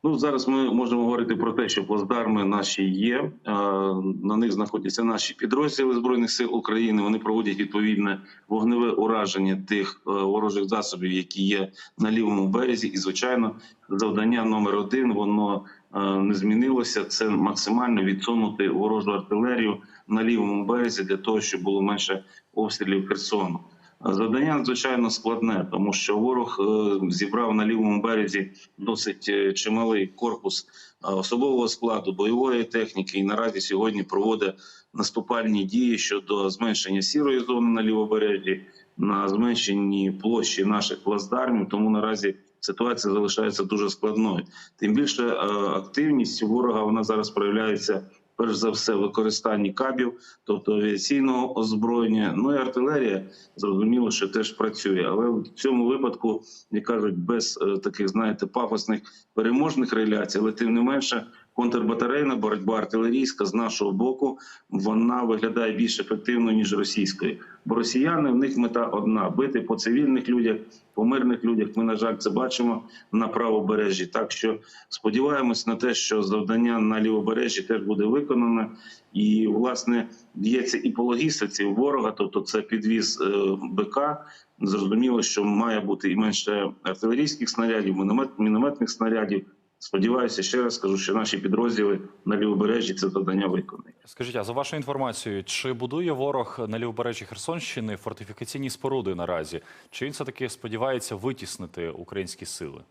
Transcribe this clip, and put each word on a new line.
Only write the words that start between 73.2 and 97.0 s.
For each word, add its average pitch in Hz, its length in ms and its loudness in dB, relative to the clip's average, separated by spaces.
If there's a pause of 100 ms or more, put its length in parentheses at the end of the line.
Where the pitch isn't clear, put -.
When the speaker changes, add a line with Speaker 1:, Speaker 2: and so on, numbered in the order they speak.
Speaker 1:
правобережжі. 104 800 2
Так 110 260 -2
що 110 260 0 (300)
сподіваємось 127 800 0
на 113 100 0
те, 120 180 0
що 107 280 0
завдання 110 560 2
на 110 220 2
лівобережжі 110 640 0
теж 107 200 0
буде 101 220 0
виконане. 117 640 2 (420)
І, 107 340 4
власне, 120 600 0 (260)
б'ється 117 500 0
і 120 60 2
по 113 120 -2
логістиці 120 600 0
ворога, 117 460 2
тобто 98 300 -2
це 107 220 -2
підвіз, 110 580 0
е, 98 420 2
Б 98 220 -2
К. 147 420 -4 (340)
Зрозуміло, 107 600 2
що - 220 0
має 107 360 0
бути 98 300 -2
і 92 60 0
менше 104 560 0 (100)
артилерійських 120 640 -2
снарядів, 110 480 0
міномет-, 107 420 0
мінометних 113 520 2
снарядів. 107 560 -2 (320)
Сподіваюся, 113 640 0
ще 123 200 0
раз 117 120 0
скажу, 98 220 0
що 98 180 -2
наші 107 240 -2
підрозділи 101 600 -2 (240)
на 104 120 -2
лівобережжі 104 580 0
це 95 140 -2
завдання 95 380 -2
виконують. - 480 -6 (100)
Speaker 2:
Скажіть, 123 320 -10
а 107 80 -4
за 113 80 -8
вашою 139 280 -6
інформацією, 120 640 -6
чи - 280 -6
будує 139 400 -4
ворог 135 560 -4
на 110 100 -4
лівобережжі 117 460 -6